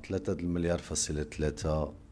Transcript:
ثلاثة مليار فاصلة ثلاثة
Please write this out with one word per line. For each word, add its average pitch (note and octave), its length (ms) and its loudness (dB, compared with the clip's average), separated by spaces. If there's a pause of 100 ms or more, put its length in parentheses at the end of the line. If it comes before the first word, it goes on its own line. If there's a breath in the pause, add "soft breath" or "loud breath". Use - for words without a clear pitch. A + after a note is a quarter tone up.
ثلاثة F#2+ 360 0
مليار E2+ 360 2
فاصلة D#2 440 -2
ثلاثة D2+ 680 0 (180)